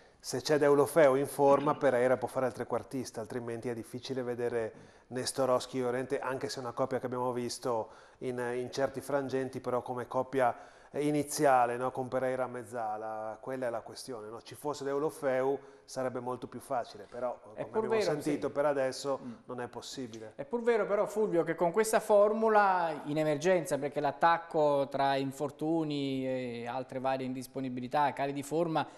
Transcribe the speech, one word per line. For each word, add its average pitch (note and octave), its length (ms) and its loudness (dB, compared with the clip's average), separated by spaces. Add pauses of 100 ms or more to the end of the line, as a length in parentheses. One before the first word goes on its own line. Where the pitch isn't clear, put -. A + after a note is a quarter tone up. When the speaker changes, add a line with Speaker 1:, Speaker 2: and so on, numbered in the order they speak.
(240)
Speaker 1:
se C3 160 -4
c'è D3+ 160 2
Deulofeu C#3+ 600 6
in C#3 100 2
forma, C#3 480 4
Pereira B2+ 420 4
può A#2+ 120 -2
fare C3 180 0
il A#2 80 -2
trequartista, A#2 680 -6
altrimenti A#2 480 -6
è A#2+ 60 -2
difficile B2 480 -6
vedere A#2+ 500 -2 (360)
Nestorowski B2+ 720 0
e B2+ 40 0
Llorente, B2 360 -2
anche C3 300 -4
se C#3 100 -8
è - 40 -8
una A#2+ 100 -6
coppia C3 260 -2
che A#2 60 -8
abbiamo B2 280 -2
visto A#2+ 580 -2 (280)
in, B2 200 -6 (180)
in B2 140 -6
certi C3+ 320 -2
frangenti, C3 580 -2
però B2 220 -2
come B2 240 -6
coppia B2+ 500 0 (360)
iniziale, C#3+ 840 2
no? B2 140 -2
Con B2+ 180 -4
Pereira B2+ 360 -2
a - 20 -4
mezzala, A2 920 -8
quella C3 280 -6
è A#2+ 40 -2
la A2+ 120 -4
questione, A2+ 460 -12
no? A2+ 120 -12
Ci - 140 -18
fosse C#3+ 300 -6
Deulofeu C#3 760 0 (260)
sarebbe B2+ 360 -4
molto B2 260 -6
più B2 140 -12
facile, A2 460 -6
però A#2+ 280 -6 (180)
Speaker 2:
È - 80 -10
Speaker 1:
come C#3+ 40 -4
Speaker 2:
pur - 200 -6
Speaker 1:
abbiamo G#3+ 60 -2
Speaker 2:
vero, G#3+ 140 2
Speaker 1:
sentito D3 420 0
Speaker 2:
sì. B2 80 -4
Speaker 1:
per C#3+ 100 2
adesso C3+ 580 0
Speaker 2:
Mm. B2+ 100 -10 (120)
Speaker 1:
non B2 160 -10
è B2 80 -6
possibile. A2+ 680 -12
Speaker 2:
È C#3+ 100 -10
pur A#3 160 -4
vero A3+ 240 2
però, G3+ 180 2
Fulvio, G3 400 2
che D#3+ 100 0
con E3+ 160 2
questa A3 300 2
formula G#3 1040 4
in D3 140 -2
emergenza, D#3 580 2
perché C#3 240 -2
l'attacco C#3+ 880 2
tra C#3 280 2
infortuni C#3 1120 -2
e B2 400 -4
altre C3 320 -6
varie C3 280 -2
indisponibilità, C3 880 -2
cali C#3 180 -2
di C#3 100 -4
forma, D#3 440 0 (120)